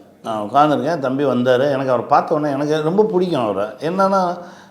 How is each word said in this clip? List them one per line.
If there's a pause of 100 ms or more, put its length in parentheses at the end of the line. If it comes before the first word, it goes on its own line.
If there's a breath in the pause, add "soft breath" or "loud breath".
(220)
நான்
உட்காந்துருக்கேன்,
தம்பி
வந்தாரு.
எனக்கு
அவரை
பார்த்த
உடனே
எனக்கு
ரொம்ப
பிடிக்கும்
அவரை.
என்னன்னா, (320 loud breath)